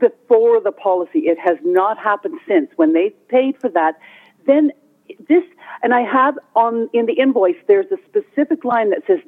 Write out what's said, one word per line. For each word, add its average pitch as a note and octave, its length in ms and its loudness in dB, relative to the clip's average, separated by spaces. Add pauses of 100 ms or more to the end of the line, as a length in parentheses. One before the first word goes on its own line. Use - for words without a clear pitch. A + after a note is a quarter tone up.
before A3+ 540 2
the G3+ 100 -4
policy. F3+ 500 -2 (120)
It E3 60 -6
has F3 240 -2
not F#3 340 -2
happened G3+ 500 -6
since. E3 280 0
When D#3+ 180 2
they F3+ 160 0 (180)
paid C4+ 320 -2
for A#3+ 100 -4
that, D#3+ 280 -2 (480)
then C#4+ 260 2 (580)
this, E4+ 140 4 (400)
and A#3+ 100 0
I B3 80 2
have C4 340 0 (200)
on, A3+ 360 0
in A#3 140 0
the A3+ 80 -2
invoice, A3 440 0 (100)
there's G3 240 2
a F#3 60 -2 (120)
specific C#4+ 540 -4
line A#3 280 -2
that - 140 -4
says, F4+ 220 2